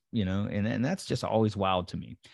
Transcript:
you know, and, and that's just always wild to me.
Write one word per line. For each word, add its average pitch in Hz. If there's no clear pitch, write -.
you 113
know, 98
and, 101
and 117
that's 180
just 131
always 107
wild 92
to -
me. -